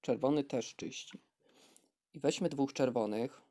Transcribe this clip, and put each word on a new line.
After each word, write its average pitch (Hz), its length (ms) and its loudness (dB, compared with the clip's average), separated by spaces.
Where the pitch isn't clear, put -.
Czerwony 139 420 2
też 131 320 -4
czyści. - 440 -10
I 156 60 -12
weźmy 139 300 2
dwóch 139 240 0
czerwonych. 120 760 0